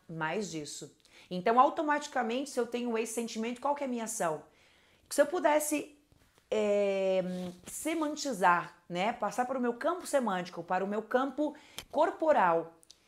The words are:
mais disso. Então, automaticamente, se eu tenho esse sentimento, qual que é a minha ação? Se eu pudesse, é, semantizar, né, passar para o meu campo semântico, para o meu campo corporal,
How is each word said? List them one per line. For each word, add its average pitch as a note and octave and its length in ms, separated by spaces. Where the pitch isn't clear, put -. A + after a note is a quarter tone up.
mais E3 420
disso. D3+ 440
Então, G3+ 280
automaticamente, C#4+ 920
se - 80
eu A#3+ 80
tenho A#3+ 320
esse A3+ 160
sentimento, A#3 460
qual C#4+ 140
que C#4+ 100
é - 20
a B3+ 40
minha A#3 140
ação? D#3+ 380
Se - 120
eu D4 60
pudesse, D4+ 680
é, G3 720
semantizar, C#4 1080
né, F#3 240
passar G#3+ 340
para C4 120
o - 20
meu A#3+ 140
campo E4 320
semântico, F#3 560
para F#3 220
o G3 40
meu G#3 140
campo C4+ 540
corporal, B3+ 840